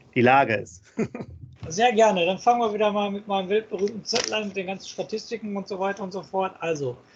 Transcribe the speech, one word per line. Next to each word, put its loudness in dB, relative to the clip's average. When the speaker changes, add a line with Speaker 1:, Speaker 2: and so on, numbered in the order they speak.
Speaker 1:
die 2
Lage 6
ist. -6
<laughs> -8
Speaker 2:
Sehr 2
gerne. 4
Dann 0
fangen 2
wir 0
wieder 2
mal 0
mit -8
meinem -2
weltberühmten -2
Zettel -2
an, -4
mit -12
den -6
ganzen -8
Statistiken -8
und -8
so -8
weiter -4
und -8
so -8
fort. -4
Also, -4